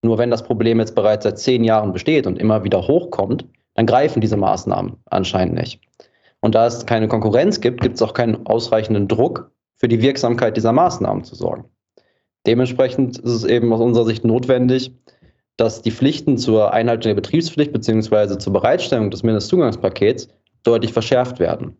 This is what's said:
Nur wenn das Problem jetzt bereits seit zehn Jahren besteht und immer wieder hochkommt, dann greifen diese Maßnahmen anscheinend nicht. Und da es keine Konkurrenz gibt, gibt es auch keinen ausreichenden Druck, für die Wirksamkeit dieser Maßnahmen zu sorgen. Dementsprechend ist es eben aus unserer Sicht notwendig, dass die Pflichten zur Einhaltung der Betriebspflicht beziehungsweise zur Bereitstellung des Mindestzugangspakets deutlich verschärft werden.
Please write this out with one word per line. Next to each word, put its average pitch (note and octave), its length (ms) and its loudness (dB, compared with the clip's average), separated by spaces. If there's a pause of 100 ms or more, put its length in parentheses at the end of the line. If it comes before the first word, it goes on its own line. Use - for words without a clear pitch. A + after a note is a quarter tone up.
Nur A2+ 140 2
wenn A#2+ 140 0
das A#2 120 -2
Problem A2+ 360 0
jetzt A2+ 160 -2
bereits G#2 300 2
seit G#2 140 -2
zehn B2+ 240 0
Jahren A2 300 2
besteht C#3 340 0
und F#2 120 -4
immer G#2+ 260 2
wieder G2 160 0
hochkommt, A#2+ 680 -2 (280)
dann A#2 100 2
greifen A#2+ 380 2
diese G#2+ 160 0
Maßnahmen - 680 -2
anscheinend F#2 520 -2
nicht. - 220 -8 (640)
Und A2+ 140 0
da A#2 120 4
es A#2+ 200 -4
keine A2 200 0
Konkurrenz A2 540 2
gibt, B2 220 -2
gibt A#2+ 140 0
es - 60 0
auch A2+ 120 -2
keinen A#2 320 -2
ausreichenden A2 600 0
Druck, A#2+ 420 -2 (260)
für B2 120 0
die A#2 120 2
Wirksamkeit A#2+ 560 0
dieser A2+ 160 2
Maßnahmen G#2 500 0
zu - 120 -18
sorgen. - 320 -8 (800)
Dementsprechend B2+ 720 0
ist - 120 -6
es A2+ 140 -2
eben A#2 300 2
aus A2+ 60 0
unserer A#2 260 2
Sicht A2 180 -4
notwendig, B2+ 680 0 (640)
dass A2 240 0
die - 80 -2
Pflichten C3+ 480 0
zur A2 340 2
Einhaltung A#2 380 0
der G2+ 100 0
Betriebspflicht D3+ 500 -2
beziehungsweise G#2+ 680 0
zur G2 160 -4
Bereitstellung A2+ 560 0
des - 120 -10
Mindestzugangspakets A2 1040 0 (340)
deutlich A#2 320 0
verschärft B2 460 0
werden. - 400 -4